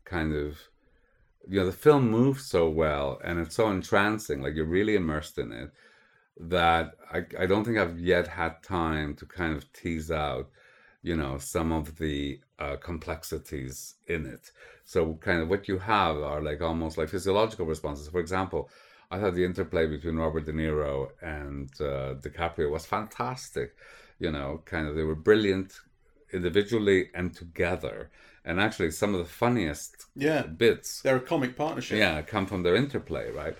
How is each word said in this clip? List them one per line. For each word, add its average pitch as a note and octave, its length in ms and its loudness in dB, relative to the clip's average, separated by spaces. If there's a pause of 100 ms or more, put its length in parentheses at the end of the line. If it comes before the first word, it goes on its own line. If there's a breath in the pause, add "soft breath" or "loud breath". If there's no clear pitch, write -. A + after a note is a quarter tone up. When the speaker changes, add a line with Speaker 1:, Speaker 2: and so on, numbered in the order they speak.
Speaker 1:
kind D#2+ 300 -2
of, D2 240 -4 (920)
you F#2+ 100 4
know, F#2 60 4
the F#2 60 2 (160)
film C#3 220 8
moves C3 360 4
so E2+ 240 4
well D2 560 2
and E2+ 140 -2
it's E2 160 -4
so A2 140 4
entrancing, G2+ 720 0
like, D2 140 -4
you're D#2 100 0
really G2+ 300 2
immersed D#2+ 420 -2
in A#1+ 140 -4
it, A#1 180 -12 (720 soft breath)
that E2 560 2 (160)
I, F2 140 -4 (120)
I F#2+ 80 0
don't G#2 200 4
think A2+ 120 0
I've E2+ 220 0
yet F2 280 4
had E2 360 -6
time D#2 520 -2
to - 100 -18
kind E2 300 -2
of - 180 -10
tease D#2+ 360 -4
out, C#2+ 400 -2 (520 soft breath)
you E2+ 160 -2
know, C#2 220 -2
some D#2+ 340 0
of D#2 240 -4
the, C#2+ 420 -2 (180)
uh, C#2+ 200 -4
complexities D2+ 1160 -8 (120)
in D#2+ 180 -4
it. - 260 -14 (340 loud breath)
So D#2+ 300 0
kind E2+ 260 0
of D#2+ 80 -2
what G2 180 0
you F#2+ 120 0
have F#2+ 380 2
are, D2 240 -4
like, D2+ 200 -4
almost, E2 360 -2
like, D#2 120 0
physiological G2 560 0
responses. D2 420 -4
For F2 140 -2
example, F2+ 480 -2 (420 soft breath)
I F#2 80 -4
thought G2 160 2
the F2+ 100 4
interplay F2 420 0
between D#2 280 -4
Robert D#2+ 300 0
De D2+ 80 -4
Niro D2+ 560 -2 (120)
and, C#2+ 480 -8 (120)
uh, C2+ 340 -4
DiCaprio D2+ 560 -4
was D#2 140 -6
fantastic. G#2+ 920 -6 (440 loud breath)
You E2+ 120 -2
know, D2 340 -6
kind D#2+ 220 -4
of, D2 80 -4
they D#2 80 0
were D#2 120 0
brilliant G2 580 4 (600)
individually G2 800 2
and F2+ 200 -4
together. E2 760 -4 (360 soft breath)
And E2+ 160 -2
actually, G2+ 300 2
some G2+ 220 0
of F#2 60 0
the E2+ 60 -2
funniest A2+ 800 -2 (100)
Speaker 2:
Yeah. C#3+ 280 2
Speaker 1:
bits E2 580 2
Speaker 2:
They're C3+ 160 4
a B2+ 40 0
comic C3 360 0
partnership. D3+ 400 -2
Speaker 1:
yeah, E2+ 240 4
come G2 240 -2
from F#2 180 -2
their F2 120 6
interplay, G#2 560 -2
right? D2 280 -6